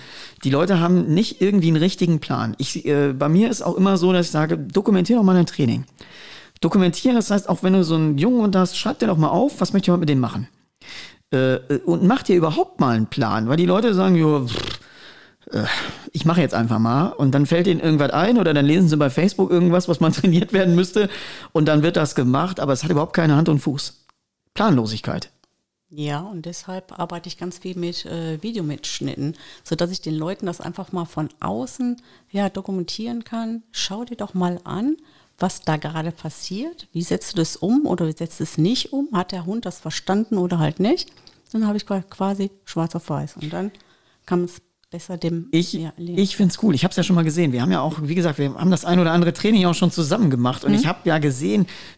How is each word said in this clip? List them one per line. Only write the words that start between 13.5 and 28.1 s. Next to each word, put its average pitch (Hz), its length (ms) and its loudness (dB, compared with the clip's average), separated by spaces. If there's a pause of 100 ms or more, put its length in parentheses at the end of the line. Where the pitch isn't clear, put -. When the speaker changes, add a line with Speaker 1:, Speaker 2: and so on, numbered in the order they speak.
Speaker 1:
die 175 100 4
Leute 208 280 2
sagen, 185 220 4
„Jo, 151 300 2
pff, - 340 -8 (720)
äh, 107 120 -2 (480)
ich - 120 -2
mache 170 160 2
jetzt 135 140 0
einfach 117 240 0
mal“, 123 300 2
und 135 260 0
dann 143 120 4
fällt 170 200 2
ihnen 170 140 2
irgendwas 147 320 2
ein 214 260 2
oder 170 160 2
dann 143 120 4
lesen 165 220 6
sie 156 80 2
bei 147 140 2
Facebook 190 400 0
irgendwas, 175 380 2
was 170 100 0
mal 160 140 4
<laughs> - 0 -
trainiert 180 400 2
werden 185 240 4
müsste 185 320 2 (440)
und 156 140 2
dann 151 160 4
wird 170 140 2
das 156 180 0
gemacht, 143 460 0
aber 139 120 0
es 127 120 -2
hat 156 80 0
überhaupt 147 220 0
keine 160 200 4
Hand 156 140 4
und 151 100 4
Fuß. - 460 -6 (500)
Planlosigkeit. 120 760 0 (640)
Speaker 2:
Ja, 147 260 -6
und 180 260 -12
deshalb 185 520 -14
arbeite 175 300 -10
ich - 100 -14
ganz 180 200 -10
viel 185 180 -12
mit, 175 300 -6
äh, 160 360 -8